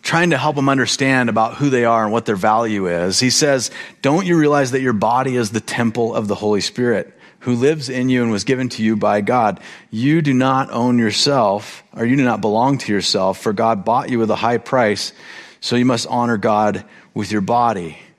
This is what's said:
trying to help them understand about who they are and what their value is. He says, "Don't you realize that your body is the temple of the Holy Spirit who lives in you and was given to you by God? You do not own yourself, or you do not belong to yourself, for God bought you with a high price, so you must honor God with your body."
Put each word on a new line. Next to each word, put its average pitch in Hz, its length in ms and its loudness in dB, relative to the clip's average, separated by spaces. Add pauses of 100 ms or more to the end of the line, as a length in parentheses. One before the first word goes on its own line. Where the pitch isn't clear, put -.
trying 175 260 0
to 151 80 2
help 143 180 -2
them 139 140 0
understand 135 600 2
about 110 240 0
who 139 160 0
they 120 160 2
are 113 180 2
and 104 80 -2
what 113 140 -2
their 107 100 0
value 107 520 0
is. 87 320 0
He 127 100 2
says, 139 400 0 (320)
"Don't 165 240 2
you 175 120 2
realize 143 340 2
that 131 100 -2
your 127 100 0
body 120 420 0
is 117 160 0
the 107 120 -4
temple 113 520 -2
of 110 140 -2
the - 60 0
Holy 104 260 0
Spirit 117 580 -2 (200)
who 123 160 -2
lives 139 340 0
in 127 220 -2
you 123 120 2
and 113 80 0
was 101 140 -2
given 127 240 0
to 113 140 -6
you 110 140 2
by 104 260 0
God? 107 380 0 (300)
You 139 300 0
do 143 140 0
not 131 360 0
own 120 280 0
yourself, 110 840 0 (140)
or 117 80 -4
you 123 120 2
do 143 60 2
not 113 200 0
belong 113 380 2
to 107 120 -4
yourself, 95 460 0
for 107 160 -2
God 110 320 0
bought 117 240 0
you 123 80 0
with 110 120 0
a 104 60 0
high 117 220 0
price, 110 560 0 (480)
so - 120 -4
you 123 120 4
must 117 220 0
honor 120 280 0
God 104 480 0 (300)
with 104 180 -6
your 107 80 0
body." 101 580 -2 (200)